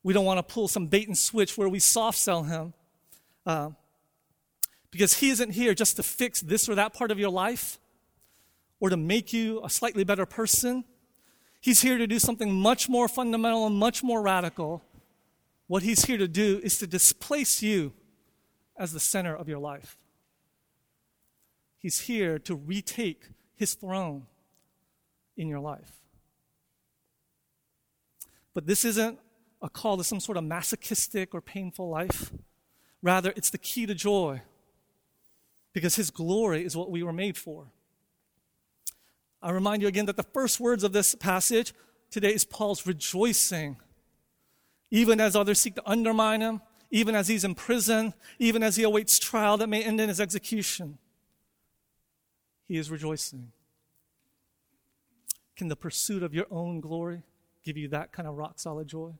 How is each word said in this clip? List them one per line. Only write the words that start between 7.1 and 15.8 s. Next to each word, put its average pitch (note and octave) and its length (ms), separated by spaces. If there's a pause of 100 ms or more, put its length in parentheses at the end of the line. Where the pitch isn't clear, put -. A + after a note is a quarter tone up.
of G3 80
your G3+ 100
life G#3 500 (1000)
or F#3+ 100
to F#3 80
make F#3+ 340
you A3 320
a - 60
slightly A3 340
better F#3+ 220
person. B3 600 (720)
He's B3+ 220
here B3+ 180
to A#3 80
do A3+ 100
something A3 340
much G#3 380
more A#3+ 180
fundamental A3+ 600
and G#3 80
much A3+ 280
more A#3 200
radical. E3+ 600 (840)
What F3+ 160